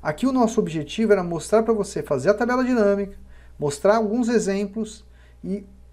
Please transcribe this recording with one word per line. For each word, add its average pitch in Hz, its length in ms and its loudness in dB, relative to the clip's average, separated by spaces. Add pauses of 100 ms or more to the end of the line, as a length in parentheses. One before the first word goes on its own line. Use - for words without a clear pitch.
Aqui - 260 -2
o 269 40 2
nosso 233 280 2
objetivo 175 520 0
era 190 120 4
mostrar 175 400 0
pra 226 100 2
você 190 300 -4
fazer 139 260 -2
a 202 40 6
tabela 247 300 0
dinâmica, 202 540 0 (400)
mostrar 190 400 2
alguns 226 320 0
exemplos 202 760 -2 (400)
e 196 220 -6 (280)